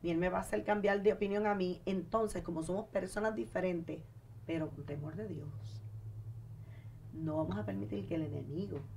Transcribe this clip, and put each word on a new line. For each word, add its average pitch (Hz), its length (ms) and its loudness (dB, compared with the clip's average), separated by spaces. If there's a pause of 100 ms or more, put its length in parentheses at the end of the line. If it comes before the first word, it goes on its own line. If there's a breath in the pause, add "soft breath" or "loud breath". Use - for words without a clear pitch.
ni 170 100 2
él 165 60 4
me 180 120 4
va 185 100 2
a - 20 0
hacer 208 220 0
cambiar 202 380 4
de 208 120 8
opinión 202 340 2
a 208 80 6
mí. 180 300 2
Entonces, 190 580 2
como 165 200 -2
somos 185 240 0
personas 208 480 0
diferentes, 180 640 0 (460)
pero 160 240 0
con - 160 -8
temor 147 300 -4
de 214 120 -4
Dios, 151 200 -6 (1700 loud breath)
no 156 240 0
vamos 175 200 2
a 208 80 -2
permitir 196 420 -2
que 170 80 0
el 160 80 2
enemigo 156 560 -2 (180)